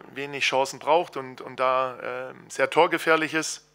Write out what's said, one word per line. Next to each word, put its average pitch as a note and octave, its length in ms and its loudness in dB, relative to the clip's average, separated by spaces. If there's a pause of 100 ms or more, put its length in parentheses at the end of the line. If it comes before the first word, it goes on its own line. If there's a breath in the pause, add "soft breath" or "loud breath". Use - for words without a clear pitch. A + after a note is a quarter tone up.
(140)
wenig C#3 300 -6
Chancen C3+ 340 0
braucht D3+ 380 2
und, C3 240 -10
und B2+ 180 -12
da, B2+ 720 -2
ähm, B2+ 180 -20
sehr C3+ 220 0
torgefährlich D#3+ 640 4
ist. - 400 -4